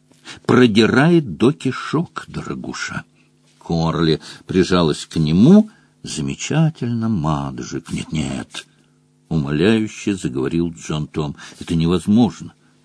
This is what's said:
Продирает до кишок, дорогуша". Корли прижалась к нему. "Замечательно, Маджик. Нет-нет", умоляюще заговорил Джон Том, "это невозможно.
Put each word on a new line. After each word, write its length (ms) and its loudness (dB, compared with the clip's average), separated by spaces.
Продирает 880 4
до 160 2
кишок, 760 -6
дорогуша". 760 -10
Корли 640 0
прижалась 600 2
к 100 -8
нему. 540 6
"Замечательно, 1040 -4
Маджик. 840 -4
Нет-нет", 720 -8
умоляюще 840 0
заговорил 580 -4
Джон 340 -6
Том, 300 -8
"это 140 -6
невозможно. 800 0